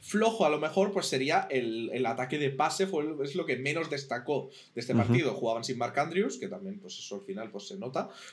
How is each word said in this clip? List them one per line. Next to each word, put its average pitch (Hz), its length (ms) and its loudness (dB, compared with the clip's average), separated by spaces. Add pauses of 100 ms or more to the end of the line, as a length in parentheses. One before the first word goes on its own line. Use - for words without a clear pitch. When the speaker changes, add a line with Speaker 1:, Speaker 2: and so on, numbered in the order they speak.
Speaker 1:
flojo 226 460 4
a 147 40 6
lo 147 100 2
mejor, 190 320 2
pues 180 140 0
sería 139 440 2
el, 117 420 0
el 123 140 0
ataque 127 320 0
de 143 120 2
pase, 151 360 2
fue 170 180 0
el, 156 100 -4 (100)
es 143 100 -6
lo 170 120 0
que 135 100 0
menos 151 340 -2
destacó 127 600 -2 (240)
de 117 60 -6
este 113 140 -4
Speaker 2:
Ujú. 113 80 6
Speaker 1:
partido. 117 320 4
Jugaban 113 300 -2
sin 123 140 -4
Mark 120 200 0
Andrews, 165 400 0
que - 80 -6
también, 95 320 -8
pues 95 200 -14
eso - 180 -10
al 95 60 -10
final, 101 280 -8
pues 101 180 -12
se 101 100 -10
nota. 135 300 -4 (240)